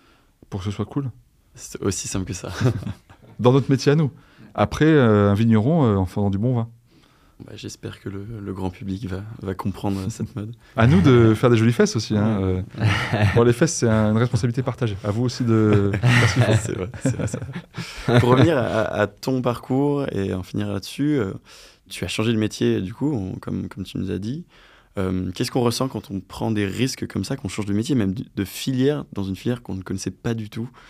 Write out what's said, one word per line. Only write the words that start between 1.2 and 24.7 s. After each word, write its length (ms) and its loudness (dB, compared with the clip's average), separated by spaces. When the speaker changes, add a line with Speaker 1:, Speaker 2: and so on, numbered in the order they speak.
Speaker 2:
C'est 280 -16
aussi 260 -2
simple 180 -4
que 80 -8
ça. 160 -10
Speaker 1:
<laughs> 460 -20
Dans 120 6
notre 180 2
métier 220 4
à 20 4
nous. 160 2
Après, 300 2
euh, 460 6
un 40 4
vigneron, 500 4
euh, 120 4
en 100 2
faisant 240 -2
du 80 -2
bon 160 0
vin. 140 -2
Speaker 2:
Bah, 100 -20
j'espère 460 -14
que 80 -10
le, 180 -12
le 100 -8
grand 180 -6
public 360 -8
va, 160 -6
va 120 -6
comprendre 500 -4
<laughs> 40 -4
cette 260 -8
mode. 200 -10
Speaker 1:
À 100 4
nous 140 6
de 340 8
faire 160 2
des 60 6
jolies 160 4
fesses 240 2
aussi, 200 -2
hein, 240 2
Speaker 2:
Ouais. 240 0
Speaker 1:
euh. 440 0
Bon, 80 6
les 100 6
fesses, 220 2
c'est 140 2
un, 240 4
une 60 2
responsabilité 440 0
partagée. 420 -4
À 60 -2
vous 140 0
aussi 200 -2
de 460 4
faire 280 4
ce 60 0
qu'il 100 2
faut. 80 2
Speaker 2:
<laughs> 80 4
C'est 160 -6
vrai, 140 -8
c'est 140 0
vrai, 100 -4
ça. 140 -6
Pour 100 4
revenir 260 6
à, 260 0
à 240 0
ton 360 -4
parcours 680 0
et 220 -2
en 100 -6
finir 240 -4
là-dessus, 500 -2
euh, 140 -2
tu 160 -10
as 40 -6
changé 240 -2
de 60 2
métier, 420 0
du 140 -8
coup, 180 -2
on, 220 -4
comme, 340 -8
comme 160 -10
tu 140 -10
nous 120 -6
as 80 -4
dit. 260 -8